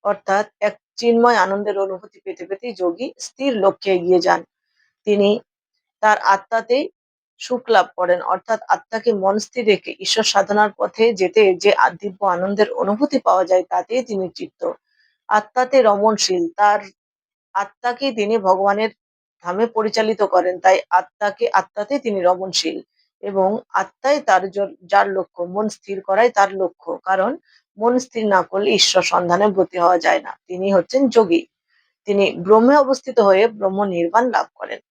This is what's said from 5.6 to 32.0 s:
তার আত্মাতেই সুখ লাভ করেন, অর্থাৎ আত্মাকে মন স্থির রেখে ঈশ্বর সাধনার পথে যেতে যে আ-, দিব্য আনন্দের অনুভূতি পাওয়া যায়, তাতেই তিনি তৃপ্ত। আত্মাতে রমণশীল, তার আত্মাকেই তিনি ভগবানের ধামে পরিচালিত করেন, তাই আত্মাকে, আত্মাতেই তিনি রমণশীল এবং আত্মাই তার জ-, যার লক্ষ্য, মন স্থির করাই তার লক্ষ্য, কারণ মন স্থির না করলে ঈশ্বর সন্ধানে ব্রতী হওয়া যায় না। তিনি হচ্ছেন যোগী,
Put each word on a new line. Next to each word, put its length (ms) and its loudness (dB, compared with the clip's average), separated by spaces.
তার 180 2
আত্মাতেই 720 -2
সুখ 320 -10
লাভ 160 4
করেন, 260 0
অর্থাৎ 460 -4
আত্মাকে 460 -2
মন 240 0
স্থির 280 -8
রেখে 340 -2
ঈশ্বর 240 -4
সাধনার 540 0
পথে 360 0
যেতে 420 2
যে 180 2
আ-, 160 2
দিব্য 360 -8
আনন্দের 460 -2
অনুভূতি 480 -2
পাওয়া 260 2
যায়, 180 2
তাতেই 400 -4
তিনি 260 -6
তৃপ্ত। 420 -10
আত্মাতে 540 0
রমণশীল, 680 2
তার 300 2
আত্মাকেই 640 -6
তিনি 220 -2
ভগবানের 520 0
ধামে 240 -2
পরিচালিত 560 -2
করেন, 360 0
তাই 300 4
আত্মাকে, 600 -2
আত্মাতেই 500 -4
তিনি 220 -4
রমণশীল 600 -2
এবং 360 0
আত্মাই 520 -2
তার 300 0
জ-, 240 -6
যার 220 2
লক্ষ্য, 360 -6
মন 260 -6
স্থির 320 -12
করাই 280 2
তার 240 0
লক্ষ্য, 440 -6
কারণ 400 -2
মন 220 0
স্থির 280 -6
না 140 2
করলে 300 -2
ঈশ্বর 320 2
সন্ধানে 440 0
ব্রতী 300 -2
হওয়া 200 4
যায় 240 0
না। 260 -16
তিনি 240 -4
হচ্ছেন 380 2
যোগী, 360 2